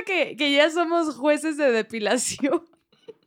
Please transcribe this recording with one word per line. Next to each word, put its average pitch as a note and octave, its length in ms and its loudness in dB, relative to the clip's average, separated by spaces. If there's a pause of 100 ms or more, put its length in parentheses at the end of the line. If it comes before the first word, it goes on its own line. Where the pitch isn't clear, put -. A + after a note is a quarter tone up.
que, E4+ 300 -2
que C#4+ 180 0
ya D4 180 6
somos E4 440 -2
jueces D4 420 0
de C#4+ 140 2
depilación. A3+ 920 -2 (640)